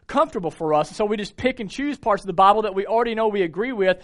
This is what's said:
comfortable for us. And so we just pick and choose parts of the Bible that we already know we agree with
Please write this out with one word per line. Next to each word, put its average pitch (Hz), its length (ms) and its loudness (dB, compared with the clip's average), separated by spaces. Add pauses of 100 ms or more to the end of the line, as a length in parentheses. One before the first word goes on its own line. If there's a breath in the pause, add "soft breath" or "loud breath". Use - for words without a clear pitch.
comfortable 233 460 -2
for 156 240 -2
us. 151 140 2
And - 60 -18
so 214 100 0
we 208 120 -2
just 202 180 -10
pick 254 240 -2
and 208 100 -8
choose 285 280 -6
parts 208 240 -2
of 196 60 -10
the 185 60 -6
Bible 196 300 6
that 196 120 -4
we 196 100 -2
already 226 300 0
know 220 140 0
we 202 120 0
agree 185 300 -2
with 190 320 2